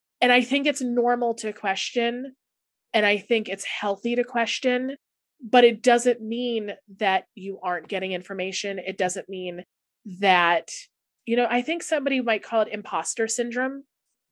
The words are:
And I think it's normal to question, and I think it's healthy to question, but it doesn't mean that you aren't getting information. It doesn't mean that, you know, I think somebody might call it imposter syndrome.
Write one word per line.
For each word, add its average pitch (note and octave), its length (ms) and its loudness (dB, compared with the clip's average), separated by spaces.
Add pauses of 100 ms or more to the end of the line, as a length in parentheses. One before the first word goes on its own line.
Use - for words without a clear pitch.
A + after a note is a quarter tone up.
(220)
And B3 100 6
I B3 100 6
think C#4 260 0
it's C#4 160 0
normal A#3+ 520 2
to G#3+ 160 -6
question, A#3+ 840 -2 (580)
and G#3 140 4
I G#3 100 4
think A3 320 -2
it's - 160 -8
healthy G#3+ 500 -2
to A#3+ 80 2
question, B3 760 -2 (440)
but B3 220 6
it A#3 180 6
doesn't A#3+ 400 4
mean A3+ 520 -4 (240)
that F#3+ 360 0
you F#3+ 300 -10
aren't F3 240 -4
getting F#3+ 240 -4
information. F#3+ 680 -6
It G3 200 -8
doesn't F#3 320 -2
mean F3+ 340 -8 (560)
that, F3 500 4 (560)
you A#3 100 0
know, A#3+ 140 2
I B3 120 0
think E4 220 -4
somebody C4+ 380 -2
might A3 220 0
call A3+ 180 0
it G#3 120 -2
imposter G#3 540 -4
syndrome. B3 560 -4 (480)